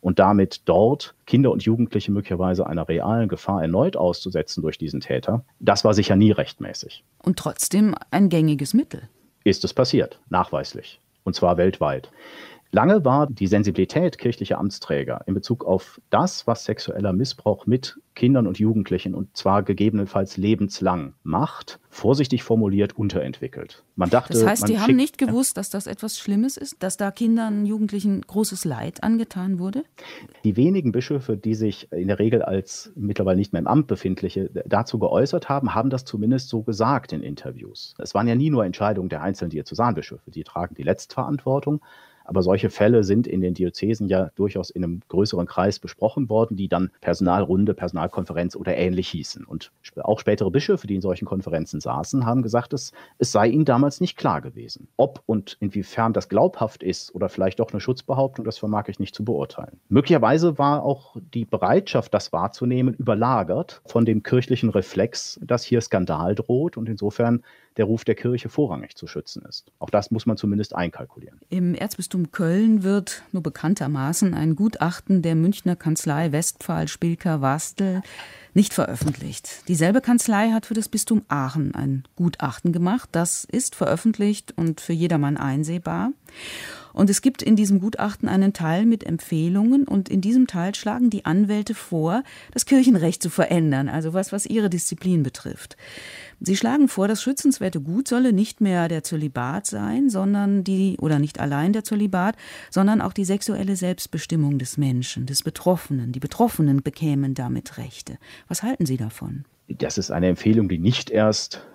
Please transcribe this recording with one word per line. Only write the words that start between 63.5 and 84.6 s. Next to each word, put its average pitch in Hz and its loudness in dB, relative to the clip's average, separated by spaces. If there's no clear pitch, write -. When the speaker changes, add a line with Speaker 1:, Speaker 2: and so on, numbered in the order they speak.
Speaker 1:
von 117 2
dem 110 2
kirchlichen 123 2
Reflex, - -2
dass 123 -2
hier 120 2
Skandal 90 0
droht 127 -2
und 113 -6
insofern 117 0
der 110 2
Ruf 113 0
der 113 0
Kirche 123 -4
vorrangig 98 -4
zu 85 -16
schützen - -12
ist. - -18
Auch - -12
das 104 0
muss 110 -4
man 110 2
zumindest 104 -2
einkalkulieren. - -8
Speaker 2:
Im 180 0
Erzbistum 180 -6
Köln 202 2
wird 196 -2
nur 175 -4
bekanntermaßen 156 0
ein 156 2
Gutachten 185 0
der 165 2
Münchner 175 2
Kanzlei 156 0
Westphal 160 -2
Spilker 165 -2
Wastel 185 -2
nicht - 4
veröffentlicht. - -4
Dieselbe 180 4
Kanzlei 226 2
hat 220 0
für 226 -6
das 220 -2
Bistum 220 0
Aachen 139 -2
ein 135 -2
Gutachten 170 -2
gemacht. 180 0
Das 170 -2
ist - -4
veröffentlicht 208 0
und 165 -2